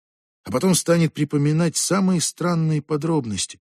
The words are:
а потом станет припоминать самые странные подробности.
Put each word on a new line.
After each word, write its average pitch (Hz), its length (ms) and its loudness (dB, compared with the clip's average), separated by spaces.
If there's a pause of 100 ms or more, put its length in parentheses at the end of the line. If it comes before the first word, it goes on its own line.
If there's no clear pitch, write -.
(440)
а - 80 -12
потом 165 240 2
станет 170 380 2
припоминать 151 640 0
самые 185 420 0
странные 160 600 -2
подробности. 147 840 -4